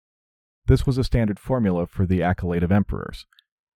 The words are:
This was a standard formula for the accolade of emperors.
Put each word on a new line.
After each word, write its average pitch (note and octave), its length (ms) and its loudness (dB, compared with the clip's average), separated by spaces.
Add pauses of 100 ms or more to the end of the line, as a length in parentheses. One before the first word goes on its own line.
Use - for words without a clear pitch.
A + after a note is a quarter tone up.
(640)
This C3 200 4
was B2+ 120 0
a C3 60 0
standard A2 360 -2
formula F#2+ 480 -2
for - 180 -4
the F2+ 180 0
accolade F2 400 -2
of F2 80 0
emperors. C#2 540 -2 (500)